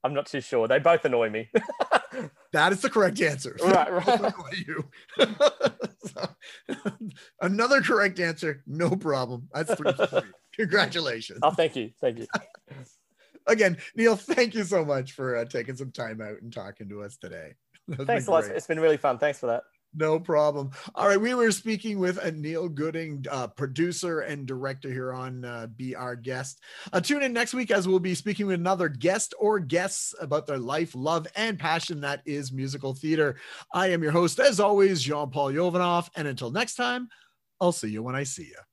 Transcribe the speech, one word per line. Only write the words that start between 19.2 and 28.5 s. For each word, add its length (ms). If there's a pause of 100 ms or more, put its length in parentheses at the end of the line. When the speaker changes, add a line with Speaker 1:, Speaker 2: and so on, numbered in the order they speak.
Speaker 1:
for 80
that. 160 (300)
Speaker 2:
No 280
problem. 500 (240)
All 140
right, 120
we 140
were 160
speaking 480
with, 260
uh, 80
Neil 360
Gooding, 600
uh, 200
producer 720
and 260
director 420
here 240
on, 320
uh, 220 (100)
Be 200
Our 180
Guest. 460 (320)
Uh, 80
tune 240
in 80
next 220
week 180
as 160
we'll 100
be 160
speaking 320
with 80